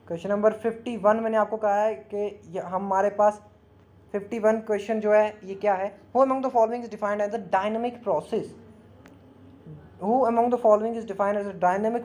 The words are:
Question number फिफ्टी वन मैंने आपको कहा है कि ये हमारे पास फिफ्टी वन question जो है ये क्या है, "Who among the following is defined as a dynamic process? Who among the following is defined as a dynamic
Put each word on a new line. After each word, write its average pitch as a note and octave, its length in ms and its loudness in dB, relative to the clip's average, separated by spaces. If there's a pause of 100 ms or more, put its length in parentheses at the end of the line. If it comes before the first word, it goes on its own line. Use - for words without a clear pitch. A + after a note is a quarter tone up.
Question E3+ 220 -8
number G#3 240 4
फिफ्टी A3+ 440 -6
वन G#3 200 4
मैंने A3 200 -2
आपको G#3+ 200 0
कहा G#3 260 0
है A3 120 0
कि G3+ 520 -8
ये E3+ 140 -10
हमारे F#3+ 500 0
पास G#3 320 2 (720)
फिफ्टी G#3 260 -6
वन A3 180 4
question G#3+ 440 -2
जो G#3 120 2
है G#3+ 320 4
ये G3 100 -10
क्या G3+ 200 0
है, G3 240 -6 (180)
"Who C4+ 120 6
among C4 180 -2
the B3+ 100 -2
following A#3 320 0
is G#3 100 -12
defined G#3 300 -2
as G#3+ 120 -6
a F#3+ 40 -12 (100)
dynamic A3 540 -2
process? E3+ 340 -2 (1600)
Who G#3+ 80 0
among A#3+ 380 4
the A#3+ 80 2
following A3 360 4
is A3+ 180 -10
defined G3+ 300 0
as G3 100 -8
a E3+ 80 -12
dynamic G#3 440 2